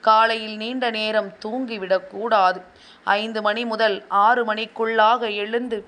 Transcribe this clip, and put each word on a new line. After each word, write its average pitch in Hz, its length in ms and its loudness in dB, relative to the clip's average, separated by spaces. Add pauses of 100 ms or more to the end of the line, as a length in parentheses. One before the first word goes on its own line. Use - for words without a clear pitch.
காலையில் 220 560 2
நீண்ட 247 340 -6
நேரம் 214 480 -2
தூங்கிவிடக்கூடாது. 208 1200 0 (500)
ஐந்து 220 320 -2
மணி 208 220 0
முதல் 220 320 0 (220)
ஆறு 233 260 4
மணிக்குள்ளாக 220 800 0 (120)
எழுந்து 220 540 -4